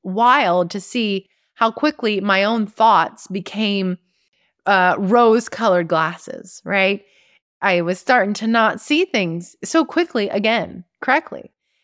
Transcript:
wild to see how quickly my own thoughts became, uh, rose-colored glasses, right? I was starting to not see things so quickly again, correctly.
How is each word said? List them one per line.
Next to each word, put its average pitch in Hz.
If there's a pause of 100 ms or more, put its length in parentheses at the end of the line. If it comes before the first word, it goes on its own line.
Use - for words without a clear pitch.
wild 190
to 202
see 202 (280)
how 226
quickly 226
my 196
own 214
thoughts 208
became, 196 (680)
uh, 185
rose-colored 220
glasses, 165
right? 196 (560)
I 180
was 180
starting 208
to 220
not 226
see 320
things 175
so 320
quickly 254
again, 208 (160)
correctly. - (320)